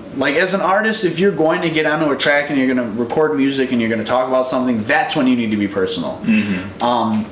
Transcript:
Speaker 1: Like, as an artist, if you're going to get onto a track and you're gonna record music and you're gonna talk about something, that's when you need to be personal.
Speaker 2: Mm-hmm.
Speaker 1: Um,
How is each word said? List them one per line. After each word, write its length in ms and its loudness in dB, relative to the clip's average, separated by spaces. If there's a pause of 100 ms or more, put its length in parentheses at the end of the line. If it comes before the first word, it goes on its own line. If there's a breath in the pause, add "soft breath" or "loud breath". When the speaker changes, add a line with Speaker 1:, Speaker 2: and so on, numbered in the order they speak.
(160)
Speaker 1:
Like, 200 0
as 180 2
an 60 0
artist, 440 0
if 160 0
you're 120 4
going 300 0
to 80 0
get 160 0
onto 240 0
a 60 0
track 340 0
and 80 0
you're 100 2
gonna 280 0
record 400 0
music 360 0
and 80 2
you're 100 0
gonna 140 -2
talk 240 0
about 180 2
something, 380 0
that's 300 0
when 120 2
you 100 4
need 160 0
to 40 0
be 120 0
personal. 560 -4
Speaker 2:
Mm-hmm. 580 0
Speaker 1:
Um, 500 0